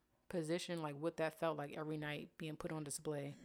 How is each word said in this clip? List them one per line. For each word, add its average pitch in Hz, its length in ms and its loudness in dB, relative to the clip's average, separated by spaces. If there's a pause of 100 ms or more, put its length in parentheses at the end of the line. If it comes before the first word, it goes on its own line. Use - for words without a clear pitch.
(280)
position, 170 520 2
like, 151 140 0
what 160 220 0
that 160 240 2
felt 160 180 4
like 147 180 -2
every 156 200 0
night 151 320 -2 (100)
being 156 180 -4
put 170 140 -4
on 156 140 0
display 147 500 -2 (100)